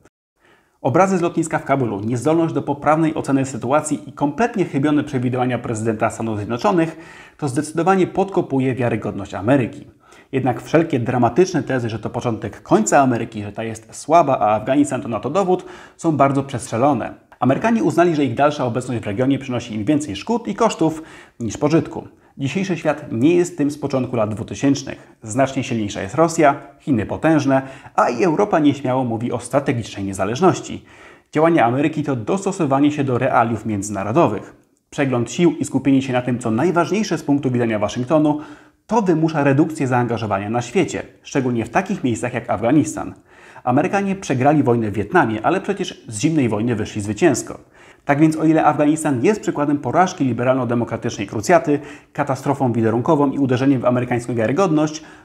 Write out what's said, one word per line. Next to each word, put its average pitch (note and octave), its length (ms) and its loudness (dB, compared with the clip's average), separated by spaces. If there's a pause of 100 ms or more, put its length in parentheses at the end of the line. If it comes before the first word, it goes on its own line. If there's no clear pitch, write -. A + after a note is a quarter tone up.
(800)
Obrazy F#3 380 2
z - 20 0
lotniska E3 380 -2
w - 60 -8
Kabulu, A#2 360 0
niezdolność C3+ 540 0
do C3+ 80 -2
poprawnej D3+ 520 0
oceny C3+ 320 0
sytuacji C3 640 -2
i - 40 -14
kompletnie F#3 520 -2
chybione D3 400 0
przewidywania B2 540 -2
prezydenta A2+ 520 -2
Stanów A2+ 260 -4
Zjednoczonych D#3+ 600 0 (400)
to D3 120 -4
zdecydowanie E3 580 2
podkopuje C#3 680 -2
wiarygodność G#2+ 600 -4
Ameryki. A2 520 0 (460)
Jednak B2+ 300 -2
wszelkie D#3+ 380 2
dramatyczne B2+ 600 2
tezy, B2+ 260 -2
że G#2+ 100 -6
to - 120 -8
początek A2+ 520 -6
końca F3 360 4
Ameryki, A2+ 440 2
że G2+ 100 -10
ta A2+ 120 -8
jest A2 300 -12
słaba, D3 440 2
a A2 160 4
Afganistan C3 480 0
to A2+ 60 -8
na B2 120 -4
to C#3 100 -4
dowód, F3+ 340 0 (320)
są D#3+ 200 0
bardzo C#3 260 4
przestrzelone. A#2+ 720 -2 (260)
Amerykanie A3 440 2
uznali, E3+ 300 2
że D3 100 2
ich A2+ 100 0
dalsza C#3+ 320 2
obecność B2 360 -4
w - 40 -12
regionie B2+ 320 0
przynosi A#2+ 360 -6
im G#2+ 100 -4
więcej G2+ 320 0
szkód A#3 320 -4
i F#3+ 60 -6
kosztów G#3+ 480 0 (380)
niż A2 160 -6
pożytku. D#3 520 0 (300)
Dzisiejszy F3+ 380 -4
świat D#3 360 -4
nie C3+ 220 4
jest F3 240 0
tym C#3+ 120 0
z D3 80 -8
początku B2+ 380 -2
lat G#2+ 180 0
dwutysięcznych. A2 880 -2
Znacznie B2 420 -2
silniejsza G2+ 380 -4
jest G2 120 -8
Rosja, D#3+ 420 4 (220)
Chiny A2 280 0
potężne, C3+ 560 2 (340)
a G#3+ 120 4
i A3+ 160 0
Europa F#3 340 2
nieśmiało C3 460 2
mówi A2+ 280 -2
o A#2+ 80 -4
strategicznej A#2+ 640 -2
niezależności. G#2 800 0 (480)
Działania D#3 320 4
Ameryki C#3+ 380 0
to C3+ 140 -2
dostosowanie D3 760 0
się D3 120 -4
do B2 140 0
realiów A#2 480 0
międzynarodowych. G#2 880 -2 (340)
Przegląd B2+ 400 -2
sił F3 280 2
i C3+ 60 -4
skupienie C3+ 380 0
się C3+ 100 -4
na B2 100 0
tym, B2 160 -4
co A#2 120 -4
najważniejsze E3 680 0
z - 40 -10
punktu C#3 280 0
widzenia A#2 280 0
Waszyngtonu, D3 600 0 (480)
to A#3 160 0
wymusza D#3+ 420 2
redukcję C#3+ 420 2
zaangażowania A2 640 0
na A#2+ 120 -2
świecie, - 400 -2 (200)
szczególnie B2 420 -2
w - 60 -8
takich F#3+ 340 -2
miejscach A#2 300 -2
jak A#2 160 -6
Afganistan. A#2 640 0 (500)
Amerykanie F#3+ 520 0
przegrali C#3+ 460 2
wojnę A#2 280 2
w F#2+ 40 -6
Wietnamie, A2 520 0
ale F3+ 140 2
przecież F#3+ 480 -6
z G#2+ 120 -10
zimnej D3 280 2
wojny A2 280 0
wyszli G#2 260 -6
zwycięsko. A2 580 0 (440)
Tak C#3 160 0
więc D#3+ 160 4
o D#3+ 80 -2
ile D#3+ 200 4
Afganistan D3 600 2
jest G#3 160 2
przykładem D3 380 -2
porażki D3+ 460 0
liberalno-demokratycznej A#2+ 1040 -2
krucjaty, D3 540 2 (320)
katastrofą C3+ 600 0
wizerunkową B2 580 2
i C3 80 -4
uderzeniem C3 420 2
w - 40 -4
amerykańską B2 500 0
wiarygodność, D3+ 680 0 (220)